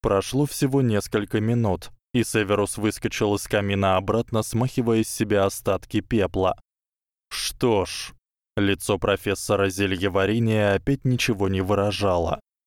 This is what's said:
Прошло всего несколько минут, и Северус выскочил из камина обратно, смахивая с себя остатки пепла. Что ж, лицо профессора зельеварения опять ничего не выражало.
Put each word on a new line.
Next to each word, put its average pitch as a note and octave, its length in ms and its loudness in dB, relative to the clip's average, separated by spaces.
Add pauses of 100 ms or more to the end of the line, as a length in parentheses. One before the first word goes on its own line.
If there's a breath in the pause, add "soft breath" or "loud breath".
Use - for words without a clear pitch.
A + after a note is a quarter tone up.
Прошло A2 440 0
всего C#3 360 0
несколько G#2+ 600 0
минут, A2 500 0 (220)
и A#2+ 100 2
Северус G2+ 540 0
выскочил G#2 580 0
из - 120 -4
камина G2 500 2
обратно, G#2+ 440 -2
смахивая A#2 640 0
с - 60 -4
себя G2+ 360 0
остатки - 540 -2
пепла. F#2+ 580 0 (720)
Что G#2+ 560 0
ж, - 280 -12 (420)
лицо G2 420 0
профессора G2 720 0
зельеварения G2 1040 0
опять C#3 280 -2
ничего A2+ 460 0
не F#2+ 120 0
выражало. F#2+ 800 0 (280)